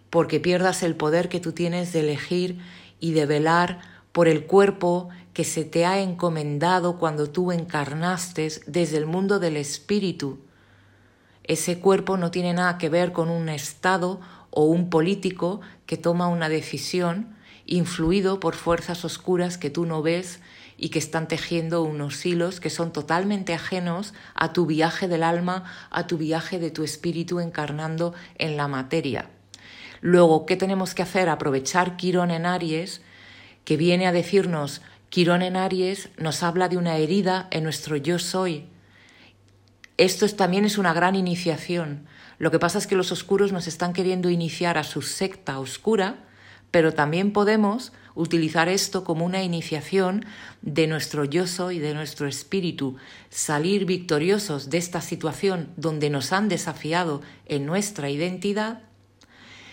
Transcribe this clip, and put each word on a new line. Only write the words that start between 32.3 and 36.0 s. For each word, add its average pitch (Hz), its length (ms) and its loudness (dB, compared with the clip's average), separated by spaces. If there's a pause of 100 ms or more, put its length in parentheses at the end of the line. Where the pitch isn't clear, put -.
en 165 160 -2
Aries, 175 560 -2 (600)
que 156 120 2
viene 175 300 4
a 180 60 4
decirnos, 170 680 0 (280)
"Quirón 175 320 4
en 185 140 -2
Aries 190 600 -2